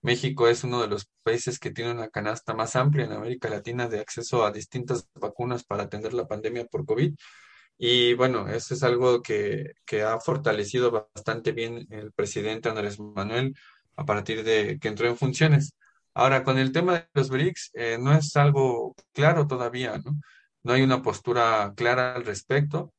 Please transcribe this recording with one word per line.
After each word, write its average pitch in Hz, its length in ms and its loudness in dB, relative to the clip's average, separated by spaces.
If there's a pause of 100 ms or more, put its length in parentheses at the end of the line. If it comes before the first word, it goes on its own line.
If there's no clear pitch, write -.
México 120 480 2
es 120 160 2
uno 123 160 -2
de 107 80 -2
los 101 180 -6 (160)
países 117 360 -2
que 107 120 -8
tiene 117 200 -6
una 113 180 -8
canasta 110 440 -6
más 113 220 -4
amplia 135 300 4
en 110 80 -8
América 110 340 -6
Latina 117 400 -4
de 107 140 -4
acceso 117 440 -2
a 104 60 0
distintas 120 640 -8
vacunas 123 480 -6
para 101 200 -4
atender 107 300 -8
la 120 140 -4
pandemia 110 380 -6
por - 200 -6
covid. 135 280 0 (640)
Y 120 380 4
bueno, 123 340 0
eso 110 240 -6
es 135 100 -2
algo 123 380 4
que, 104 500 -4 (140)
que 107 180 -2
ha 113 160 -2
fortalecido 120 720 0
bastante 113 600 -4
bien 117 360 -8
el 107 220 -14
presidente 107 560 -4
Andrés 104 320 -4
Manuel 107 560 -4 (400)
a 151 100 -8
partir 107 380 -2
de 107 340 2
que 113 120 -4
entró 107 180 -2
en 120 80 0
funciones. 147 580 2 (400)
Ahora, 131 300 4
con 131 140 2
el 131 160 2
tema 175 220 2
de 170 180 -6
los 135 160 0
brics, 147 440 -2
eh, 117 240 -2
no 131 160 4
es 151 220 2
algo 135 600 4 (180)
claro 151 340 4
todavía, 123 560 -4
¿no? 147 160 -4 (440)
No 120 100 2
hay 131 80 6
una 131 200 4
postura 113 760 0
clara 127 360 0
al 123 120 -8
respecto. 147 720 -2